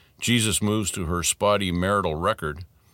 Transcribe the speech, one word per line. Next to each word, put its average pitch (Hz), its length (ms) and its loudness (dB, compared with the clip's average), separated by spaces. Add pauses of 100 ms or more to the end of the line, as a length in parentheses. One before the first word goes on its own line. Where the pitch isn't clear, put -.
(200)
Jesus 110 440 2
moves 104 280 0
to 95 140 -6
her 85 160 -2
spotty 98 500 2
marital 90 440 0
record, 85 500 -2 (280)